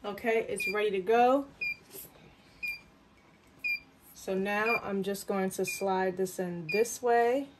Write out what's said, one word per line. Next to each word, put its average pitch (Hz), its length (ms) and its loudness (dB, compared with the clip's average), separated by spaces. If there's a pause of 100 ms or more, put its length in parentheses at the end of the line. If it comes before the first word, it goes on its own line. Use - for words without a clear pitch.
Okay, 220 460 -2
it's 196 260 -4
ready 214 180 0
to 190 80 -2
go. 240 440 4 (2750)
So - 180 -6
now 208 500 2
I'm 196 200 -2
just 196 240 -4
going 190 240 0
to 190 160 -2
slide 185 500 0
this 185 220 -4
in 175 340 -6
this 220 300 0
way. 240 460 4 (120)